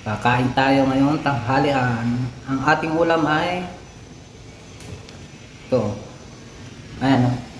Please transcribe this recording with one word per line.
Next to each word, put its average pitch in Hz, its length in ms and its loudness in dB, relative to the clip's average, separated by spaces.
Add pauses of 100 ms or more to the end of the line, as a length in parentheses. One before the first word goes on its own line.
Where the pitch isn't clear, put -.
Kakain 123 560 2
tayo 135 320 4
ngayon, 139 320 4
tanghalian. 123 960 2 (320)
Ang 135 160 0
ating 156 320 2
ulam 165 320 4
ay 175 320 0 (2000)
ito. 117 160 2 (1120)
Ayan, 123 320 4
oh. 123 80 0 (220)